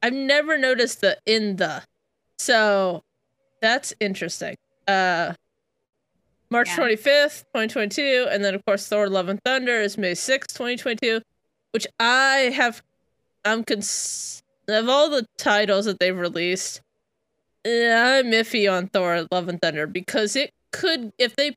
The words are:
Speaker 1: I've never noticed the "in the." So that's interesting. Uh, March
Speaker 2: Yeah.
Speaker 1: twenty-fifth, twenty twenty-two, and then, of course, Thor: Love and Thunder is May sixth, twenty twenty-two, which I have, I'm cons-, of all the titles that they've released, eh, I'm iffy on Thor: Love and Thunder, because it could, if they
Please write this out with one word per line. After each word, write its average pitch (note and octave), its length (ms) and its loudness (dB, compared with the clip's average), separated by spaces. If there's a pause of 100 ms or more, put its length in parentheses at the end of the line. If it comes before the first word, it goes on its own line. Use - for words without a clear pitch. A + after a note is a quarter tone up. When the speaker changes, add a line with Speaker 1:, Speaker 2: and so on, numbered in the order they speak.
Speaker 1:
I've A#3+ 100 0
never C#4+ 440 0
noticed B3+ 440 0
the F#3+ 260 2
"in G#3+ 300 0
the." D#3+ 260 -4 (560)
So G3+ 640 2 (580)
that's A#3 380 0
interesting. F3 580 -6 (300)
Uh, F3+ 480 2 (1160)
March A#3+ 180 2
Speaker 2:
Yeah. F3 80 -4
Speaker 1:
twenty-fifth, C#4+ 760 2
twenty A3 200 -2
twenty-two, B3+ 580 0
and G3+ 140 0
then, F#3+ 100 0
of G3+ 100 -8
course, G3 240 0
Thor: G#3 200 2
Love F#3+ 200 0
and G3 160 -4
Thunder B3 360 0
is G3+ 180 -2
May F#3 160 -2
sixth, C4 420 -4
twenty B3 200 -4
twenty-two, A3+ 440 -2 (520)
which A3+ 160 -4 (100)
I C4 560 2
have, B3 280 -2 (600)
I'm A3+ 200 0
cons-, - 800 -6 (260)
of A3 200 0
all D4 220 4
the C4 160 0 (120)
titles G#3 480 2
that G3 120 -4
they've F#3 180 0
released, F3 640 -4 (840)
eh, A#3 280 2 (260)
I'm B3+ 80 2
iffy A3 460 2
on F#3 160 0
Thor: F3 440 0
Love F3+ 160 0
and F3 120 -6
Thunder, D#3 280 -2
because G#3 480 -4
it C4+ 140 -2 (220)
could, D#4 460 -2
if A#3+ 160 0
they C#4+ 220 -2